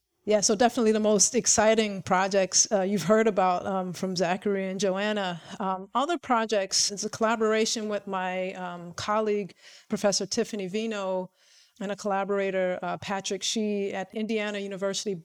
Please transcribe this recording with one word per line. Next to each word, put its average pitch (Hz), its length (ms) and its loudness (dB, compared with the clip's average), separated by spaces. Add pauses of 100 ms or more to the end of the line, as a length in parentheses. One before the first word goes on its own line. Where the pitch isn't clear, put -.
(240)
Yeah, 208 160 4
so 214 140 4
definitely 226 380 4
the 214 80 2
most 214 340 4
exciting 214 680 2
projects, 190 680 2
uh, 196 120 2
you've 190 200 0
heard 220 240 4
about, 185 400 2
um, 185 260 -4
from 185 220 -6
Zachary 190 540 0
and 190 100 -4
Joanna. 196 640 -2 (180)
Um, 190 360 -4
other 294 220 0
projects, 220 760 0
it's 196 120 -6
a 214 60 -6
collaboration 220 760 0
with 208 180 -4
my, 185 460 -4
um, 175 400 -10
colleague, 208 640 0 (340)
Professor 202 360 2
Tiffany 208 440 -4
Vino, 196 600 -4 (520)
and 196 80 -4
a 202 60 -4
collaborator, 196 840 0
uh, 175 160 -2
Patrick 196 440 -4
Shee 208 500 -2
at 190 220 -6
Indiana 208 440 -2
University 196 680 -4